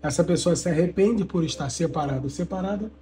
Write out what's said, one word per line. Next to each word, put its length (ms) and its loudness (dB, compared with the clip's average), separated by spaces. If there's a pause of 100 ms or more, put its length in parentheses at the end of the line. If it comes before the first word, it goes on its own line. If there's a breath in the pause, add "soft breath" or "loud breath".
essa 220 2
pessoa 320 2
se 120 -2
arrepende 560 2
por 200 0
estar 260 -4
separado 540 -2
ou 60 -4
separada 600 -4 (120)